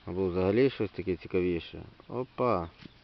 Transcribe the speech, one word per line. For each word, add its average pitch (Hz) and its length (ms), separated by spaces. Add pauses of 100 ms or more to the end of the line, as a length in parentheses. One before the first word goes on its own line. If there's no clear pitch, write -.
Або 92 220
взагалі 98 420
щось 107 220
таке 92 240
цікавіше. 87 680 (260)
Опа. 120 640 (340)